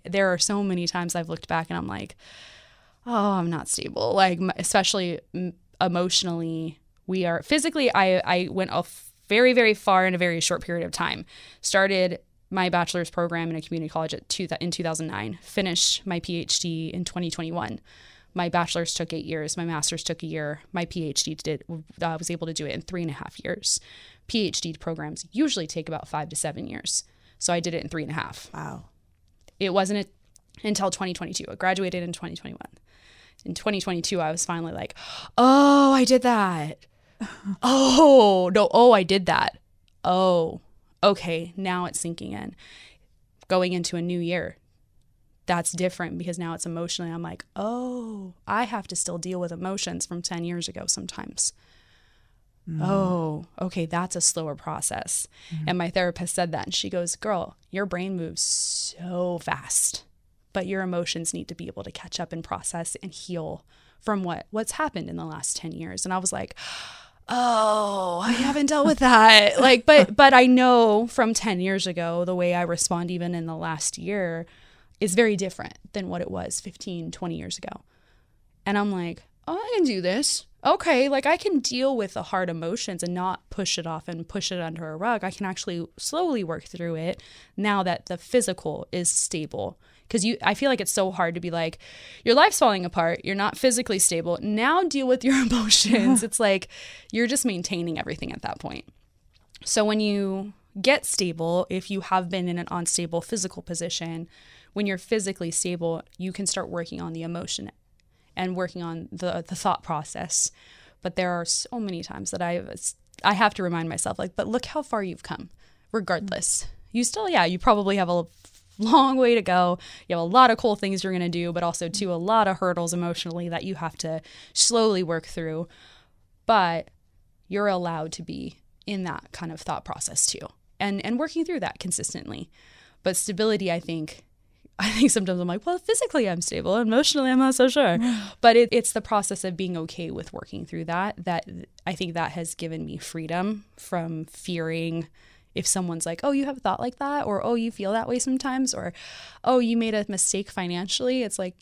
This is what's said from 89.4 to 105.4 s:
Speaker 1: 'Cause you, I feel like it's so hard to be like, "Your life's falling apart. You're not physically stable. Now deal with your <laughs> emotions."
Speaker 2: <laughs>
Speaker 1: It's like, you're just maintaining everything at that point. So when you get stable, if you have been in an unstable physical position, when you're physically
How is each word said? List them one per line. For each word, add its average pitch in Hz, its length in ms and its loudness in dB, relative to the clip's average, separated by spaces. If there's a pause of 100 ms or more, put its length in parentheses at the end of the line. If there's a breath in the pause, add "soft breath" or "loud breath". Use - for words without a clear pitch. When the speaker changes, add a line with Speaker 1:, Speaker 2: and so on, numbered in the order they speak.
Speaker 1:
'Cause 185 120 0
you, 226 200 0
I - 120 4
feel 277 160 2
like 233 120 0
it's 180 100 -4
so 190 180 2
hard 170 240 -2
to 175 60 -8
be 175 100 -6
like, 165 280 -4 (460 loud breath)
"Your 233 100 6
life's 330 240 6
falling 202 260 4
apart. 170 400 -2
You're 196 100 -2
not 202 240 -2
physically 240 400 2
stable. 170 420 0
Now 240 440 2
deal 277 240 -2
with 254 160 2
your 269 100 4
<laughs> 269 120 4
emotions." 226 760 4
Speaker 2:
<laughs> - 0 -
Speaker 1:
It's 226 180 -4
like, 196 280 2 (420 loud breath)
you're 226 160 0
just 262 200 0
maintaining 170 520 -4
everything - 340 -6
at - 100 -12
that - 160 -6
point. - 260 -12 (800)
So - 200 2
when 214 160 2
you 202 520 -2 (280)
get 269 260 2
stable, 170 640 -2
if 185 200 -6
you 196 120 -4
have 185 280 -2
been 180 180 -2
in 175 100 -2
an 175 120 -8
unstable 170 520 -4
physical 185 400 -8
position, 170 640 -8 (460 soft breath)
when 202 120 -2
you're 196 120 -2
physically 190 520 -4